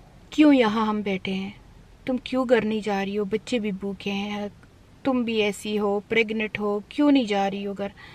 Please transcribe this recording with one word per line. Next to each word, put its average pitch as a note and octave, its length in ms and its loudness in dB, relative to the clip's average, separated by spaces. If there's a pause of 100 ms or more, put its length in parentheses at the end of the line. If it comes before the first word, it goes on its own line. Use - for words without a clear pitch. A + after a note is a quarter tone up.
(320)
"क्यों D4 220 6
यहाँ A3 340 4
हम G#3+ 160 -2
बैठे G3 280 -4
हैं? F#3+ 300 -8 (460)
तुम B3+ 180 -2
क्यों B3+ 220 -2
घर A3+ 160 6
नहीं G#3+ 180 -2
जा G3 220 -2
रही G3 120 -4
हो? G#3 100 -2
बच्चे A3 340 -2
भी G#3 120 -2
भूखे G3 380 -6
हैं, G#3 420 -6 (540)
तुम B3+ 200 0
भी A3+ 140 -2
ऐसी G#3 360 -2
हो, G3+ 340 0
प्रेग्नेंट A3 500 -2
हो, G#3 320 -2
क्यों D4 200 4
नहीं C4+ 140 4
जा G3 220 0
रही G3+ 160 -6
हो G3+ 100 -8
घर?" G3+ 180 -8 (240)